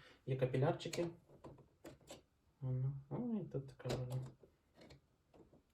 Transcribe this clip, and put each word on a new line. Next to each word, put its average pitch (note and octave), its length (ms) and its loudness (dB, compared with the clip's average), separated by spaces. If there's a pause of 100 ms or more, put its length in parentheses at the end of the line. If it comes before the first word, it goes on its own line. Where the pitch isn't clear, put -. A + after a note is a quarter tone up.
(260)
є C3 120 2
капілярчики. E3 680 4 (1500)
Ану. C3 320 2 (160)
О, A3 320 0
і - 40 -4
тут - 220 -4
така - 280 -4
вона. B2+ 320 -2 (1500)